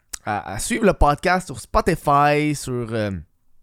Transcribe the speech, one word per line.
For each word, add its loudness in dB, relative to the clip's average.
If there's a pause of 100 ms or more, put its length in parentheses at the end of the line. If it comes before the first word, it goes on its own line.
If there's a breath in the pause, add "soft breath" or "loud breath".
(240)
à, -6
à -8
suivre -2
le 6
podcast 2
sur -12
Spotify, 2
sur, -6
euh, -2 (520)